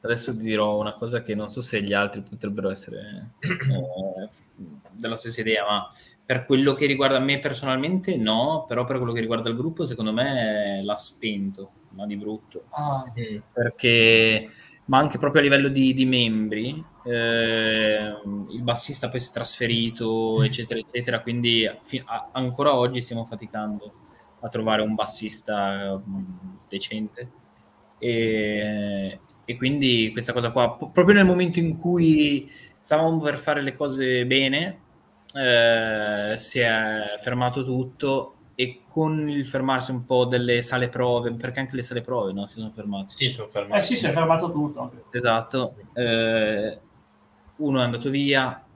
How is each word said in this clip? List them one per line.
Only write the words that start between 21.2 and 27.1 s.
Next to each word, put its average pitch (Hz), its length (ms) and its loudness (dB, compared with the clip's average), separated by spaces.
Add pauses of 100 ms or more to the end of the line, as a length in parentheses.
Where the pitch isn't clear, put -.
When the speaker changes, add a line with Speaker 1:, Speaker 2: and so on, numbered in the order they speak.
Speaker 1:
quindi 117 480 2 (140)
fi-, 127 220 -8
a-, 113 280 -8
ancora 131 440 2
oggi 123 260 0
stiamo 117 220 -6
faticando 107 680 -10 (460)
a - 80 -8
trovare 110 340 2
un 107 120 0
bassista, 101 1000 -4
mm, 98 280 -8 (440)
decente. 110 600 -10 (680)